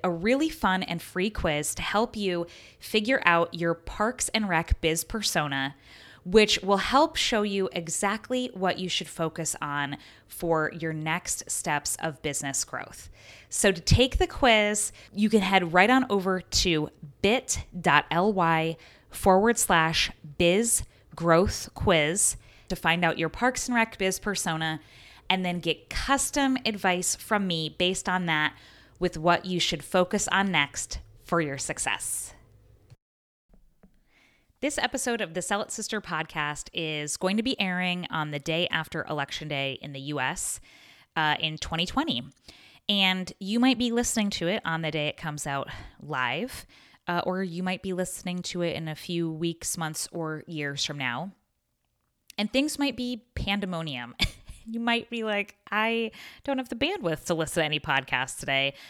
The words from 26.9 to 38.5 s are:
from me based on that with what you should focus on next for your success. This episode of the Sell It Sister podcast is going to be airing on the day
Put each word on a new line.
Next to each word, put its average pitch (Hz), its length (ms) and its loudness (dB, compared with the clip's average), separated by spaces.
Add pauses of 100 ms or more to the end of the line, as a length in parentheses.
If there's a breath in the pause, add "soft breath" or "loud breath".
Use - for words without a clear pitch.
from 202 300 -2
me 160 320 -2
based 180 320 0
on 180 160 0
that 151 280 0 (440 loud breath)
with 180 180 -2
what 170 300 2
you 185 120 -2
should 156 240 -2
focus 190 460 2
on 196 240 2
next - 460 -2 (260)
for 170 160 2
your 139 160 -2
success. - 800 -4 (2250 soft breath)
This 285 160 -2
episode 240 460 -2
of 165 100 -6
the 175 80 -4
Sell 202 220 -2
It - 80 -8
Sister 214 320 -6
podcast 156 720 -4
is 151 420 -4
going 190 220 0
to 226 40 0
be 262 160 -2
airing 180 520 -2
on 151 220 -2
the 143 60 -4
day 160 320 0